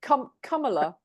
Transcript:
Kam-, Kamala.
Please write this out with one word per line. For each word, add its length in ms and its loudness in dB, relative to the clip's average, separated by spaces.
Kam-, 300 0
Kamala. 640 -2